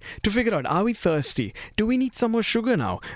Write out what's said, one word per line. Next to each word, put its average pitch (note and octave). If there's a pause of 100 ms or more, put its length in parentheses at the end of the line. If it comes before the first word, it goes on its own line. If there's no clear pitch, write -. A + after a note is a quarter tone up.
(220)
to G#3+
figure A3+
out, C#3+
are F3
we A#3
thirsty? D3 (220)
Do G#3+
we B3+
need B3+
some A3+
more A3+
sugar A#3
now? F#2+ (160)